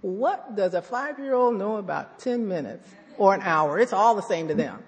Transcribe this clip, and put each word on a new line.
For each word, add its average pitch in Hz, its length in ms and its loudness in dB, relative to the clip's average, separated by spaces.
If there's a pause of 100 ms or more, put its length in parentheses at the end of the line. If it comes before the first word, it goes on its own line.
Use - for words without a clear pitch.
What 240 540 -4
does 185 180 0
a 175 80 -2
five-year-old 254 720 -2
know 208 220 -2
about 151 420 -8
ten 240 280 -2
minutes 147 420 -8 (280)
or 196 160 6
an 196 80 -2
hour? 156 380 2
It's 240 140 4
all 220 220 6
the 196 80 -4
same 165 240 -2
to 151 80 -2
them. 127 320 -4